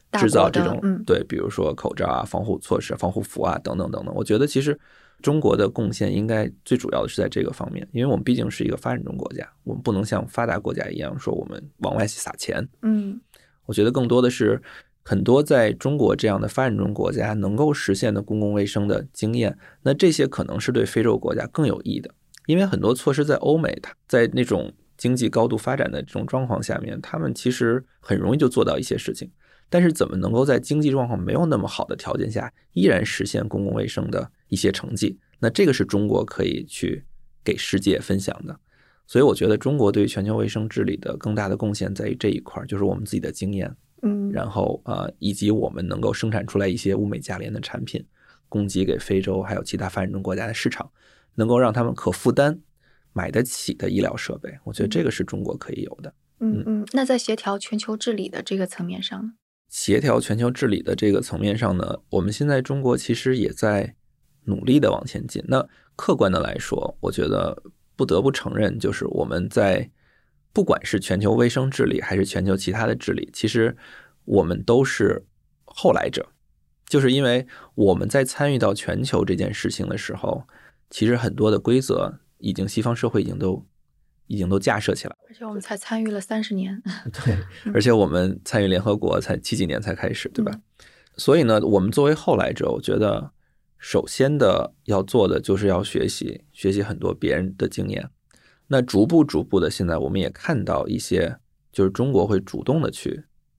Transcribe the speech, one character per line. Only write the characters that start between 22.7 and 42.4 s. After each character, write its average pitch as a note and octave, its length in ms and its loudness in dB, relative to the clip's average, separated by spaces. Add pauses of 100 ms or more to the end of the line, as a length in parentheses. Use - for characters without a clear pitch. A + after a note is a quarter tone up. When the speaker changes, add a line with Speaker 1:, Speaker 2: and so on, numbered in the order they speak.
Speaker 2:
多 A2 140 4
措 C#3 180 0
施 D3 100 2
在 D3 140 2
欧 D3+ 220 4
美， - 240 -2
它 - 120 -16 (140)
在 A#2+ 240 4
那 B2+ 100 2
种 E2+ 300 -2 (240)
经 B2 180 2
济 B2 140 2
高 A#2 180 2
度 A#2+ 100 0
发 B2+ 200 -2
展 C3 140 -2
的 C3+ 120 -6
这 - 100 -14
种 - 140 -6
状 C3 200 -2
况 A#2 160 -2
下 - 160 -4
面， - 220 -8
他 - 180 -8
们 C#3 160 -2
其 - 160 -2
实 B2 340 0 (160)
很 - 180 -2
容 G2 160 2
易 - 40 2
就 B2 100 6
做 B2 160 2
到 C#2+ 140 0
一 - 40 -4
些 - 160 -2
事 - 160 -6
情， - 160 -12 (380)
但 F3 120 4
是 F3 120 6
怎 - 160 0
么 - 80 -4
能 F#2+ 160 0
够 B2 120 4
在 C3 140 4
经 D3 220 0
济 D3 100 4
状 C3 160 0
况 A#2 120 -2
没 F2+ 140 -2
有 D#3 140 2
那 D3 100 2
么 G2 120 -2
好 - 160 -4
的 - 100 -6
条 - 220 -6
件 G#2 140 -2
下， A2+ 220 -6 (200)
依 F3+ 120 2
然 A2+ 200 4
实 - 200 -4
现 G#2 240 -2
公 G2+ 160 -4
共 G2+ 80 -2
卫 G#2 140 -2
生 - 240 -4
的 - 200 -4 (180)
一 - 80 -4
些 - 140 2
成 - 240 -6
绩， - 240 -2 (200)
那 A2+ 100 0
这 G3+ 160 2
个 C#3+ 80 6
是 G2+ 140 0
中 G#2 200 0
国 G2+ 160 2
可 - 220 -4
以 - 240 -4
去 - 360 -6 (380)
给 - 140 0
世 - 240 -2
界 F#2+ 180 2
分 G2 220 -2
享 - 240 -6
的。 - 140 -14 (480)
所 - 120 0
以 C#3 60 8
我 B2+ 100 6
觉 F#2+ 140 2
得 G#2+ 80 4
中 C#3+ 220 0
国 G#2 120 4
对 G#2 140 4
于 - 20 2
全 G2+ 180 -2
球 G#2+ 120 -2
卫 G#2+ 100 0
生 G#2+ 220 -4
治 A2 160 -2
理 - 140 -2
的 - 180 -6
更 G#2+ 180 -4
大 G#2 140 -2
的 F#2+ 80 0
贡 G#2 180 -2
献 F#2+ 200 -4
在 G#2+ 120 -4
于 G#2 80 -2
这 - 140 -2
一 F#2+ 120 0